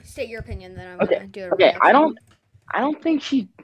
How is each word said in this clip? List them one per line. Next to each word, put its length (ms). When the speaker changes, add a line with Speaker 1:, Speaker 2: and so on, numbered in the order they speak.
Speaker 1:
state 240
your 100
opinion, 360
then 120
I'm 140
Speaker 2:
Okay, 140
Speaker 1:
gonna 120
do 180
a 100
Speaker 2:
okay, 100
I 80
Speaker 1:
reaction. 40
Speaker 2:
don't, 240
I 60
don't 240
think 180
she, 280